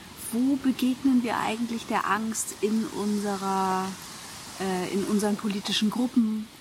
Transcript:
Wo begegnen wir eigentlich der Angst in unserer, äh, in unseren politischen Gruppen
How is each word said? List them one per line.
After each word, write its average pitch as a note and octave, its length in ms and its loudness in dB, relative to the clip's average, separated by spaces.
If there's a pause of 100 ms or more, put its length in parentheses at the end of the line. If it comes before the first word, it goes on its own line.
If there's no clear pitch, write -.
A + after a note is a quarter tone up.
(320)
Wo B3+ 240 4
begegnen B3+ 680 2
wir A#3 160 0
eigentlich A3+ 480 -2
der - 240 0
Angst A3 500 -2
in G#3+ 260 2
unserer, F#3+ 1000 0 (760)
äh, F#3 320 0
in F#3+ 120 2
unseren G#3 320 2
politischen G#3 540 0
Gruppen A3 580 2 (120)